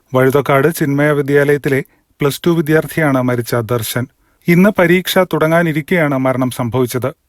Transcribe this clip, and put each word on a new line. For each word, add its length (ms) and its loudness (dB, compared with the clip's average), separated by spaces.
വഴുതക്കാട് 600 2
ചിന്മയ 360 0
വിദ്യാലയത്തിലെ 720 0
പ്ലസ് 260 -2
ടു 40 2
വിദ്യാർത്ഥിയാണ് 720 0
മരിച്ച 320 -4
ദർശൻ. 520 -4
ഇന്ന് 300 4
പരീക്ഷ 400 2
തുടങ്ങാനിരിക്കെയാണ് 1000 0
മരണം 320 -2
സംഭവിച്ചത്. 640 -4